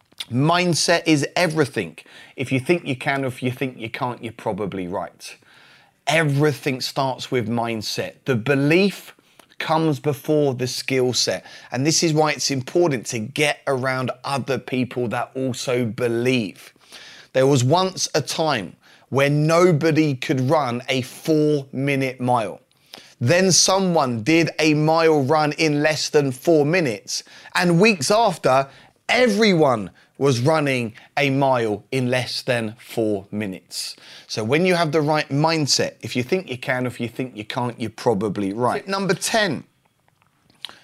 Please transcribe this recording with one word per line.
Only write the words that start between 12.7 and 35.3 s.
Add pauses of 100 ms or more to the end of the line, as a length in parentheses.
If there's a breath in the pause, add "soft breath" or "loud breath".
to
get
around (140)
other
people
that
also
believe. (600 loud breath)
There
was
once
a
time (320 soft breath)
where
nobody
could
run
a
four-minute
mile. (580 loud breath)
Then
someone
did (100)
a
mile
run
in
less
than
four
minutes. (280 loud breath)
And
weeks
after, (400 loud breath)
everyone (300 soft breath)
was
running (220 loud breath)
a
mile (100)
in
less
than
four
minutes. (320 loud breath)
So
when
you
have
the
right
mindset,